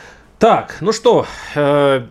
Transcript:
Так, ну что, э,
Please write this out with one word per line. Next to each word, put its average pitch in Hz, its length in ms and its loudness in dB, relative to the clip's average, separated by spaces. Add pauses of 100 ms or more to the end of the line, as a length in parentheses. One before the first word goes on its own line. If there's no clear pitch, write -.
(400)
Так, 196 420 0
ну 185 120 -2
что, 202 320 2 (300)
э, 143 560 2